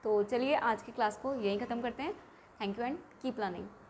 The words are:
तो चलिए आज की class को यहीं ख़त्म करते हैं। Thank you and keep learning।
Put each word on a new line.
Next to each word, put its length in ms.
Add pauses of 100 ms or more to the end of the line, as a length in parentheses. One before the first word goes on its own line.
तो 180
चलिए 320
आज 280
की 100
class 240
को 180
यहीं 260
ख़त्म 200
करते 220
हैं। 120 (480)
Thank 160
you 100
and 360
keep 120
learning। 420 (100)